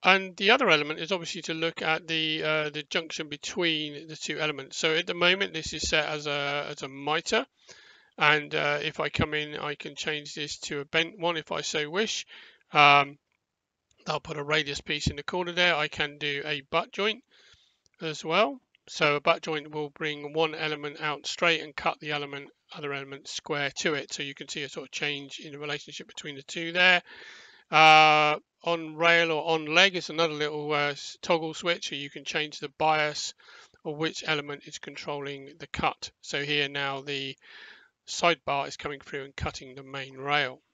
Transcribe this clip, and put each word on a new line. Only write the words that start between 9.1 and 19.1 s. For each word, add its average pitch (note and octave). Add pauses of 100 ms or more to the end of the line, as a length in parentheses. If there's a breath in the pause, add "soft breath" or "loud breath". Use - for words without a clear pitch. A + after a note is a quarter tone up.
in D3+
I D3
can D3
change D3
this D3
to D3
a C#3
bent E3
one E3+
if D#3
I D#3+
so D3+
wish. G3+ (460 loud breath)
Um, C#3+ (920)
I'll D#3
put D3+
a D3
radius C#3+
piece D3
in D3
the C#3+
corner F3+
there. F3
I D3+
can D3
do C#3+
a D3+
butt E3
joint G#3+ (760 soft breath)
as D#3
well. G#3+ (280)
So D3